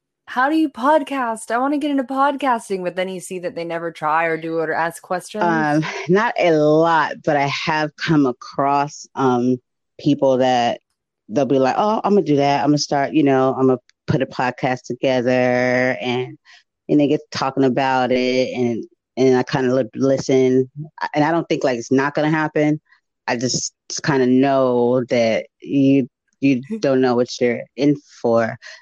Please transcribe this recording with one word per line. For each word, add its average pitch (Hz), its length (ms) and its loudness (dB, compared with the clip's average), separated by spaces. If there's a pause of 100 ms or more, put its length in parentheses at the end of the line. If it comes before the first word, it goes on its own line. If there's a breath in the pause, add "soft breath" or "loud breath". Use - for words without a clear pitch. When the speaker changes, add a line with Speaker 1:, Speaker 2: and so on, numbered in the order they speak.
(260)
Speaker 1:
"How 262 240 0
do 320 60 0
you 320 120 2
podcast? 269 840 -2
I 226 60 0
wanna 277 220 0
get 294 120 -2
into 269 140 0
podcasting," 262 800 -2
but 175 120 -6
then 185 120 -4
you 185 120 -10
see 185 180 -10
that 175 160 -8
they 170 100 -8
never 170 260 -6
try 160 360 -2
or 165 100 -2
do 160 220 -6
it 160 100 -2
or 160 60 -4
ask 165 280 -4
questions? 185 400 -6
Speaker 2:
Um, 160 400 0 (280 loud breath)
not 214 280 2
a 175 140 2
lot, 156 640 2 (100)
but 156 140 0
I 143 80 0
have 156 500 -4
come 151 300 2
across, 143 880 -4
um, 127 420 0 (420)
people 139 400 2
that 123 420 0 (500)
they'll 127 160 0
be 135 120 2
like, 131 200 2
"Oh, 214 260 0
I'm 202 80 0
gonna 196 140 4
do 147 100 2
that. 139 260 2
I'm 139 60 0
gonna 147 100 2
start, 143 360 -2
you 156 80 4
know, 131 360 2
I'm 131 100 2
gonna 123 100 2 (300)
put 151 120 2
a 135 60 -2
podcast 127 580 -4
together," 127 1160 0
and, 127 340 -4 (540 soft breath)
and 147 100 4
they 143 80 2
get 151 220 0
talking 135 340 -2
about 131 480 2
it, 127 420 0
and, 120 300 -2 (320)
and 131 220 4
I 127 60 2
kinda 131 300 0
li-, 131 200 0
listen, 131 760 2 (440)
and 151 100 2
I 151 60 0
don't 165 180 -2
think, 151 160 -2
like, 127 140 0
it's 117 140 -10
not 139 220 2
gonna 151 160 0
happen. 151 500 0 (480 soft breath)
I 123 80 -2
just, 123 360 -4 (160)
just - 140 -10
kinda 135 240 0
know 127 840 2
that 113 360 0 (140)
you, 135 480 2 (320)
you 139 220 2
Speaker 1:
<laughs> 214 180 -10
Speaker 2:
don't 135 200 2
know 127 140 2
what 123 140 0 (120)
you're 120 200 0 (160)
in 143 180 2 (260)
for. 117 360 0 (260 loud breath)